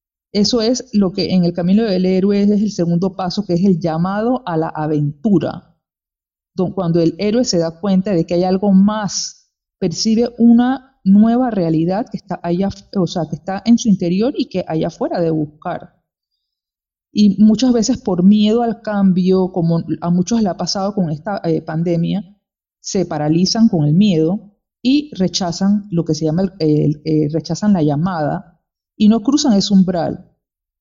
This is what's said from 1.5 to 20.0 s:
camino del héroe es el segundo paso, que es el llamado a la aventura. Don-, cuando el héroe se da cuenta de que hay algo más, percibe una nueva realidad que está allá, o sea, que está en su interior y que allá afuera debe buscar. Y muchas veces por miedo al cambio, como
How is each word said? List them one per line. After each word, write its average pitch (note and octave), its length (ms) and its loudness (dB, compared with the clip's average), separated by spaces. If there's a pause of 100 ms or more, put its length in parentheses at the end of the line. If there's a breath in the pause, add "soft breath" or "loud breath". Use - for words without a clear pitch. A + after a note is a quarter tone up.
camino F3+ 300 0
del F#3 240 0
héroe G3 360 2
es G3+ 80 2
el G#3 200 0
segundo F3 460 -2
paso, F#3+ 280 -6
que F3 100 -2
es E3+ 100 0
el F#3 160 2
llamado G3 680 -2
a E3+ 100 -4
la D#3+ 120 -2
aventura. D3+ 1080 -2 (800)
Don-, F3+ 180 -4
cuando E3+ 280 -2
el E3 180 0
héroe G#3+ 260 0
se F3+ 140 -2
da E3 220 -4
cuenta G3 320 0
de E3 120 0
que F3 100 -4
hay F3 100 2
algo F#3+ 260 0
más, G3+ 840 0 (280)
percibe G#3 580 -2
una A#3+ 640 2
nueva A3+ 480 4
realidad F3+ 580 0
que - 80 -10
está - 280 -12
allá, F3 240 0 (280)
o F3 120 0
sea, E3 200 -6
que F3+ 60 -8
está F#3+ 300 -8
en A#3 120 6
su A#3 120 -2
interior F#3+ 480 2
y D4+ 120 -4
que F3+ 200 -4
allá D#3+ 180 -2
afuera A#3+ 320 -4
debe E3 140 0
buscar. D#3 640 -8 (1160)
Y G#3 300 2
muchas A3 300 4
veces A#3 260 0
por F3+ 240 -2
miedo G#3 400 4
al A3+ 200 -4
cambio, F#3 680 0
como E3 320 0 (180)